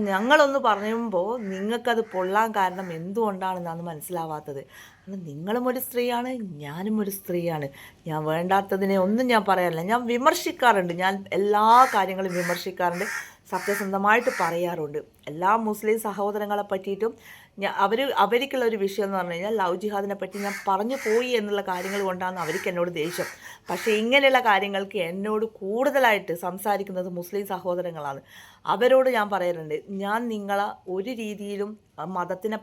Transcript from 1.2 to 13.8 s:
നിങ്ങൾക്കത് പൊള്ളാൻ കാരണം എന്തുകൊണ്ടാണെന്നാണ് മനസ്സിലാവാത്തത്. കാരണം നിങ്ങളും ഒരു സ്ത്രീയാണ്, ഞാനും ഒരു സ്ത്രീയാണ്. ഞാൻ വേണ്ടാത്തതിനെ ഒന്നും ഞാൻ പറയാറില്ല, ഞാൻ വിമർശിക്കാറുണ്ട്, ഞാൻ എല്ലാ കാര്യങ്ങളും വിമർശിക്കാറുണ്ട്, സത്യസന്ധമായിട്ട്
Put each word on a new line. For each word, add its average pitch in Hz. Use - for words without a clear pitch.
നിങ്ങൾക്കത് 220
പൊള്ളാൻ 190
കാരണം 185
എന്തുകൊണ്ടാണെന്നാണ് 185
മനസ്സിലാവാത്തത്. 151
കാരണം -
നിങ്ങളും 208
ഒരു 254
സ്ത്രീയാണ്, 240
ഞാനും 185
ഒരു 202
സ്ത്രീയാണ്. 170
ഞാൻ 156
വേണ്ടാത്തതിനെ 196
ഒന്നും 226
ഞാൻ 214
പറയാറില്ല, 175
ഞാൻ 247
വിമർശിക്കാറുണ്ട്, 240
ഞാൻ 196
എല്ലാ 208
കാര്യങ്ങളും 190
വിമർശിക്കാറുണ്ട്, 175
സത്യസന്ധമായിട്ട് 202